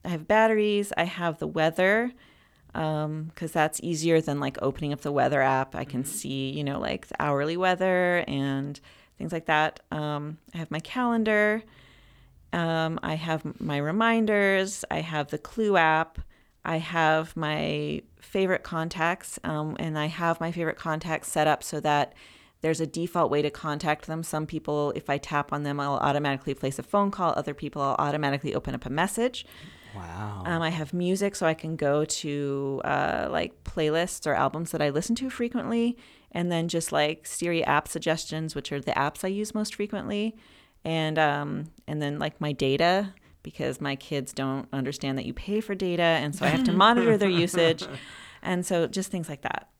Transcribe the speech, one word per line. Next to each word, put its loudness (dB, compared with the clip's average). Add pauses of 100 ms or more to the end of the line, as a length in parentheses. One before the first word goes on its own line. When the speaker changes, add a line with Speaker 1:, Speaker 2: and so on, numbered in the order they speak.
Speaker 1:
I -4
have -6
batteries. 4
I 2
have -4
the -4
weather, 2 (640)
um, -2
'cause -6
that's 2
easier 4
than, -2
like, -4
opening -2
up -6
the -4
weather 4
app. 2
I -4
can -4
Speaker 2:
Mm-hmm. -6
Speaker 1:
see, -4
you -4
know, -2
like, -4
the -12
hourly 0
weather 4
and -2 (380)
things -6
like -4
that. 2 (100)
Um, -4 (180)
I -6
have -6
my -4
calendar. 2 (880)
Um, 0
I -2
have -2
m-, -6
my -2
reminders. 2
I -2
have -4
the -4
Clue 0
app. 4 (460)
I 0
have 2
my -2 (180)
favorite 0
contacts, -2
um, -4
and -2
I 0
have 0
my -2
favorite -2
contacts -4
set 2
up 2
so -6
that 2 (520)
there's 2
a 0
default 0
way 2
to 0
contact -4
them. -6
Some -4
people, -2
if -6
I 0
tap -2
on -4
them, -2
I'll -2
automatically 0
place -4
a -8
phone 2
call. 0
Other -4
people, -6
I'll 0
automatically 0
open -2
up -8
a -6
message. -2 (500)
Speaker 2:
Wow. -8
Speaker 1:
Um, 0
I 0
have -4
music, 0
so 0
I 4
can -6
go 2
to, -4
uh, 0
like, -4
playlists -2
or 2
albums 0
that -2
I 2
listen 0
to -4
frequently, -2 (360)
and 0
then 0
just, -2
like, 0
Siri 0
app 2
suggestions, -4
which -8
are -4
the -4
apps -2
I -2
use -4
most -4
frequently, -4 (500)
and, 0
um, 0 (200)
and -4
then, -2
like, -6
my 0
data, 2 (320)
because -4
my -2
kids -6
don't -4
understand -4
that -6
you -6
pay -4
for -4
data, 0
and 2
so -6
I 4
have 2
to 4
monitor 8
their 4 (180)
usage, 4 (300)
Speaker 2:
<laughs> -20
Speaker 1:
and 0
so 2
just -4
things -4
like -10
that. -6 (120)